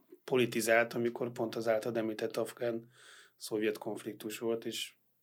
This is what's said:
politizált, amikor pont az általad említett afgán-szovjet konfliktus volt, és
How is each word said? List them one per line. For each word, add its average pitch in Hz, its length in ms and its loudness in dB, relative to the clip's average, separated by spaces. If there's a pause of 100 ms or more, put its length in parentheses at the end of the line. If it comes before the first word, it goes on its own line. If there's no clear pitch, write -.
(240)
politizált, 117 720 4
amikor 120 380 0
pont 113 220 -2
az 117 140 0
általad 113 280 2
említett 110 400 -2
afgán-szovjet 113 1400 -4
konfliktus 107 600 -6
volt, 113 260 0
és - 280 -4 (300)